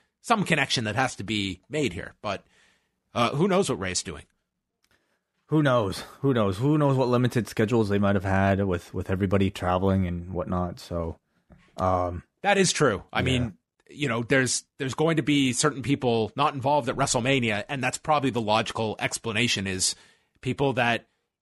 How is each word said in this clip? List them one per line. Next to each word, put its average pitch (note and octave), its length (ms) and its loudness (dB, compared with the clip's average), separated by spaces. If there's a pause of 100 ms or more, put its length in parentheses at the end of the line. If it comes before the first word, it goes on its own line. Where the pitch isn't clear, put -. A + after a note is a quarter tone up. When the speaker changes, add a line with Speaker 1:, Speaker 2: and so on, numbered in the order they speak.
(220)
Speaker 1:
some A3 220 0
connection E3 400 0
that G#2+ 120 -4
has B2+ 200 -2
to - 80 -10
be G2 440 -4
made C3 260 -2
here. - 280 -12
But, G2 220 -8 (720)
uh, A#2 160 2
who D#3+ 160 0
knows F#3+ 220 2
what A#2+ 100 -4
Rey's F#2 240 -4
doing? C#2+ 200 -12 (1300)
Speaker 2:
Who D3+ 120 2
knows? B2 420 2 (180)
Who C3+ 120 2
knows? G2+ 240 2
Who D3 200 2
knows C#3+ 200 4
what C3 100 2
limited B2 400 2
schedules A2+ 400 2
they G2+ 120 2
might G2+ 160 2
have F#2 80 0
had G2 420 2
with, F2 280 -4
with F#2 180 -6
everybody F#2+ 400 2
traveling F#2+ 560 0
and F2 260 -8
whatnot. F2+ 460 -4
So, E2 400 -8 (580)
um, F2+ 460 0 (180)
Speaker 1:
That G3 160 2
is F#3+ 160 4
true. A2 300 2 (100)
I A2+ 60 0
Speaker 2:
yeah. B2 60 2
Speaker 1:
mean, B2 280 0 (340)
you C3+ 220 -4
know, A#2 140 -2
there's, B2+ 400 2 (160)
there's C3 160 -6
going D#3 220 2
to D3 60 0
be C3+ 300 2
certain C3 300 0
people A#2 520 0
not C#3+ 200 0
involved C3+ 340 0
at B2+ 60 -2
WrestleMania, B2 720 0
and C#3 140 -6
that's A#2+ 160 -2
probably C#3+ 320 0
the A#2 100 -2
logical A2 580 0
explanation, A2+ 680 -2
is F#2+ 280 -2 (460)
people C3+ 320 -2
that A#2+ 340 0 (340)